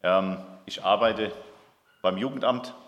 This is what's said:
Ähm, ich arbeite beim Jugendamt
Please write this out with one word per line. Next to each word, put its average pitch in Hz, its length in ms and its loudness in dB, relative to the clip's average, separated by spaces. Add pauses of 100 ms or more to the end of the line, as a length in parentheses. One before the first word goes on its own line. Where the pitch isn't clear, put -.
Ähm, 92 360 2 (260)
ich - 180 -12
arbeite 107 500 2 (680)
beim 92 160 0
Jugendamt 123 560 -2 (160)